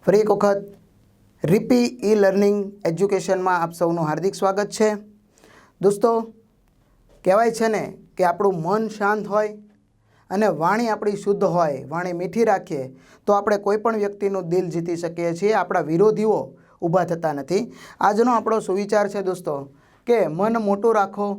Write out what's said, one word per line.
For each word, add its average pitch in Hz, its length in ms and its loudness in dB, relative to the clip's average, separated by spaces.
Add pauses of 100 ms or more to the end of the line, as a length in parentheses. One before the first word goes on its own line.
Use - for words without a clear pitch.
ફરી 202 160 4
એક 208 80 0
વખત 202 340 2 (800)
રીપી 220 420 2 (160)
ઈ 208 140 2
લર્નિંગ 202 420 4 (280)
એજ્યુકેશનમાં 185 760 0
આપ 170 120 -4
સૌનું 170 340 -2
હાર્દિક 160 280 -2
સ્વાગત 196 340 -2
છે. 214 200 0 (920)
દોસ્તો, 208 280 2 (1160)
કહેવાય 220 260 4
છે 226 180 0
ને 196 140 -2 (300)
કે 180 120 0
આપણું 175 340 2
મન 202 300 -2
શાંત 208 380 -2
હોય 208 260 0 (760)
અને 202 180 2 (100)
વાણી 202 320 0
આપણી 208 340 -2
શુદ્ધ 196 240 2
હોય, 151 400 0
વાણી 175 260 -6
મીઠી 175 360 0
રાખીએ 151 420 -2 (360)
તો 202 100 4
આપણે 208 220 0
કોઈ 208 180 0
પણ 220 200 0
વ્યક્તિનું 196 520 -4
દિલ 180 200 0
જીતી 170 280 -4
શકીએ 170 360 -4
છીએ, 202 220 0
આપણા 180 320 0
વિરોધીઓ 208 500 2 (440)
ઊભા 175 240 2
થતા 165 280 -2
નથી. 156 300 -2 (340)
આજનો 220 360 2
આપણો 220 280 0
સુવિચાર 202 480 0
છે 202 140 -6
દોસ્તો 175 340 -4 (500)
કે 233 200 2
મન 214 400 -2
મોટું 208 280 2
રાખો 202 320 -2 (120)